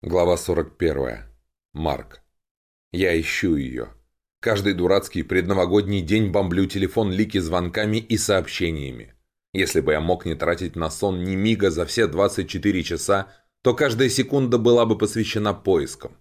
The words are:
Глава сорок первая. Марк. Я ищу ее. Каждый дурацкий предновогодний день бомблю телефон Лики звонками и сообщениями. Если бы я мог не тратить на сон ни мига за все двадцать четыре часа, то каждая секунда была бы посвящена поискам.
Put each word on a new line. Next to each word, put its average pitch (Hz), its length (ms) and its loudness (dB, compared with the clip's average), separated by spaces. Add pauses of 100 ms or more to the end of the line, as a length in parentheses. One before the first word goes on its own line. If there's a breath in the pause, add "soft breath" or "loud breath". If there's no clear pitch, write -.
Глава 87 340 4
сорок 80 420 -2
первая. 67 500 -2 (440)
Марк. 76 500 -6 (680)
Я 87 280 2
ищу 82 360 0
ее. 62 320 -6 (500)
Каждый 101 360 0
дурацкий 90 500 0
предновогодний 95 800 2
день 101 280 2
бомблю 95 360 2
телефон 95 440 0
Лики 101 280 0
звонками 90 580 -2
и 113 200 -2
сообщениями. 80 1000 -2 (380)
Если 90 280 2
бы 76 140 2
я 78 60 0
мог 87 240 0
не 80 120 -4
тратить 85 400 -4
на 82 120 -2
сон 92 360 -4
ни 95 100 -4
мига 98 380 2
за 85 120 -2
все 107 220 0
двадцать 90 420 -2
четыре 92 360 -2
часа, 95 480 -2 (300 soft breath)
то 123 120 4
каждая 127 340 2
секунда 127 480 0
была 117 300 4
бы 110 100 2
посвящена 104 560 -2
поискам. 78 680 -2